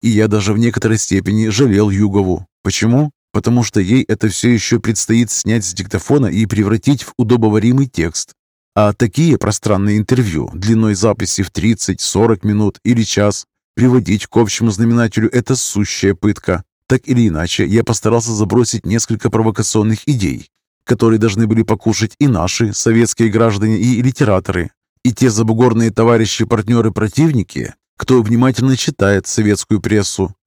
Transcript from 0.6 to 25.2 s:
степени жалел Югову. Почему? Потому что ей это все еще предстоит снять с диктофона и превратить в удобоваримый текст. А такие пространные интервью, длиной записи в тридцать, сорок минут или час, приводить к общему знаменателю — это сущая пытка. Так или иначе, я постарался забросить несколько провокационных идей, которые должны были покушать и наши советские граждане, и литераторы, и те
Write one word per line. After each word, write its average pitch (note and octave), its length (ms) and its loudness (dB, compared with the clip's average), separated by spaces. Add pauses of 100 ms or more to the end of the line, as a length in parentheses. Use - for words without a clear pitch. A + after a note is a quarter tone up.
степени G2+ 500 -2
жалел G#2+ 420 2
Югову. G2 580 0 (160)
Почему? A#2+ 480 0 (200)
Потому A#2+ 320 0
что A2 160 -2
ей G#2 240 2
это A2 240 -2
все A2 220 0
еще A#2+ 320 0
предстоит A2+ 500 -2
снять G#2+ 320 -2
с F#2 100 -8
диктофона F#2+ 520 -2
и G2 200 0
превратить G#2+ 580 0
в - 140 -18
удобоваримый A#2 680 2
текст. - 460 -6 (420)
А G#2 160 2
такие C3 460 0
пространные G#2 640 0
интервью, G2+ 540 -2
длиной A2 420 0
записи G2+ 480 -4
в - 60 -6
тридцать, F#2+ 520 -2
сорок A2 420 0
минут G#2 400 -2
или A#2 200 0
час, G#2 420 -2 (280)
приводить A#2+ 540 0
к - 80 -6
общему A2+ 360 0
знаменателю — A2+ 600 0
это B2 240 -2
сущая - 580 -2
пытка. F#2+ 520 -4 (220)
Так C3 180 0
или A#2+ 220 2
иначе, F2 380 -2
я A2 180 2
постарался A2+ 480 -2
забросить A2 540 0
несколько A2+ 460 -2
провокационных A2 760 0
идей, F#2+ 420 -2 (340)
которые A2+ 360 2
должны A2 280 0
были A2 160 2
покушать A2 560 -2
и D3 80 2
наши G2+ 460 0
советские A2+ 560 0
граждане, A2 500 0
и A#2 220 0
литераторы, G2 720 0 (320)
и B2 80 2
те B2 200 2